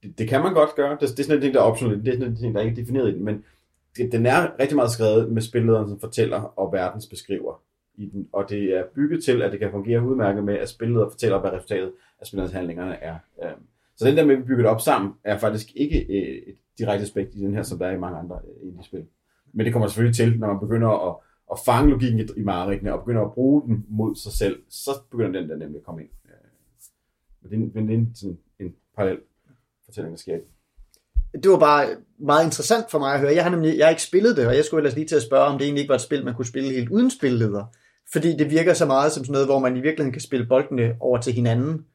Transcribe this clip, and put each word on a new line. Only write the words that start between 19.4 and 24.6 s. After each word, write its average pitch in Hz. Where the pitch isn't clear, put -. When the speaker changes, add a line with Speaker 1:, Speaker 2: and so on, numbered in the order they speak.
Speaker 1:
Men 110
det 117
kommer 110
selvfølgelig 117
til, 117
når 110
man 98
begynder 107
at, 85
at -
fange 131
logikken 113
i, 107
i 110
mareridtene, 98
og -
begynder 117
at 107
bruge 135
den 107
mod 107
sig -
selv, 98